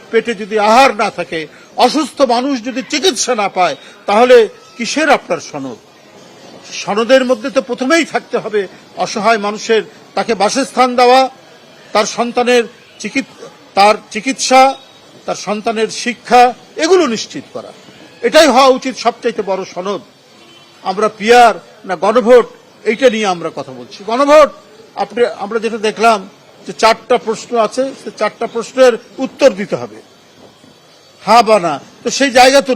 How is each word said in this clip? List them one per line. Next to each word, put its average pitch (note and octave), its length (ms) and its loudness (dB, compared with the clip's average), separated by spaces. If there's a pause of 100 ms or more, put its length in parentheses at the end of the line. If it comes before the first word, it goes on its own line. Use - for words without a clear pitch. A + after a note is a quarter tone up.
(100)
পেটে A3+ 220 -2 (100)
যদি G#3 140 -8 (120)
আহার B3 220 4 (120)
না G3+ 60 -2 (100)
থাকে, E3+ 220 -8 (440)
অসুস্থ B3 340 -2 (160)
মানুষ C4 200 -2 (140)
যদি B3 120 -8 (120)
চিকিৎসা C#4+ 400 -2 (100)
না G3 140 -2
পায়, E3+ 200 0 (320)
তাহলে B3 280 4 (400)
কিসের C#4+ 320 -4 (100)
আপনার D#3 220 -8 (100)
সনদ? C3+ 280 -12 (1040)
সনদের A#3 480 2
মধ্যে B3+ 260 -4
তো C4+ 120 0
প্রথমেই C4 440 -2
থাকতে - 320 -6
হবে G#3 160 -4 (440)
অসহায় A3 420 -2
মানুষের, G#3+ 360 -2 (340)
তাকে G3 160 -4 (100)
বাসস্থান B3 480 -2 (100)
দেওয়া, B3+ 200 6 (720)
তার G#3 140 0 (100)
সন্তানের A#3+ 480 0 (380)
চিকিৎ-, - 460 -10 (280)
তার G3+ 180 4 (200)
চিকিৎসা, C4 480 0 (640)
তার F3+ 200 -6
সন্তানের G#3+ 420 -4 (140)
শিক্ষা, A#3+ 400 2 (420)
এগুলো F4 200 4 (100)
নিশ্চিত - 300 -12 (100)
করা। G#2+ 160 -14 (580)
এটাই D#4 260 4
হওয়া C4+ 240 4
উচিত C4 160 -8 (100)
সবচাইতে A3+ 460 -4
বড় F#3+ 120 -4 (120)
সনদ। F#3 280 -8 (800)
আমরা F#3+ 260 -2 (100)
পিআর A3+ 360 6 (340)
না F#3 60 -4 (100)
গণভোট, A3+ 420 4 (380)
এইটা A#3 300 0
নিয়ে A3 200 -2
আমরা E3 240 -8
কথা C3+ 220 -12
বলছি। A#2+ 180 -20 (120)
গণভোট, C#4+ 380 4 (540)
আপনি, G#3 180 -6 (240)
আমরা G#3+ 200 -6
যেটা A3+ 140 -6 (100)
দেখলাম G#3+ 300 0 (480)
যে G3 60 -14 (100)
চারটা A3+ 340 2 (100)
প্রশ্ন A3 240 -8 (160)
আছে, B3+ 160 -6 (180)
সে A3+ 100 -14 (100)
চারটা G#3+ 340 -6
প্রশ্নের B3 380 2 (320)
উত্তর C4+ 260 2 (100)
দিতে F#3 220 -8
হবে, G#2+ 160 -16 (1300)
হ্যাঁ A3+ 240 4
বা A3 80 4 (100)
না। D3+ 80 -2 (280)
তো A#3+ 60 -6 (100)
সেই C4+ 200 0
জায়গা C4+ 300 6
তো C4 80 0